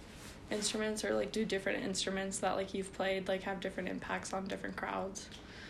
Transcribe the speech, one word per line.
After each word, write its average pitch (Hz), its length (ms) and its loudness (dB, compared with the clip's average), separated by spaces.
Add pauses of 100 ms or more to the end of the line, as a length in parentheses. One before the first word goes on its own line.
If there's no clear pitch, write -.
(500)
instruments, 214 540 2
or, 208 100 4
like, 214 180 2
do 220 140 4
different 196 360 2
instruments 190 580 0
that, 190 160 4
like, 190 180 0
you've 190 180 0
played, 190 360 2
like, 190 160 4
have 196 160 0
different 190 280 -2
impacts - 460 -2
on 190 120 0
different 196 300 -2
crowds? - 520 -2 (420)